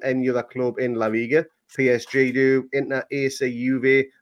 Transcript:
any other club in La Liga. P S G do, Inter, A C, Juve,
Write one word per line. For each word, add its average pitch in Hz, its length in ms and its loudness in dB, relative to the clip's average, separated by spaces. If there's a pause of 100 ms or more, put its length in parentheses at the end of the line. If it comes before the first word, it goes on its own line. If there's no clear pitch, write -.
any 131 240 0
other 120 160 0
club 123 340 -4
in 123 160 -2
La 110 140 -2
Liga. 117 360 0 (320)
P 131 140 2
S 120 160 0
G 135 240 2
do, 131 420 2
Inter, 135 380 -4
A 139 180 -2
C, 135 220 -4
Juve, 131 560 2 (160)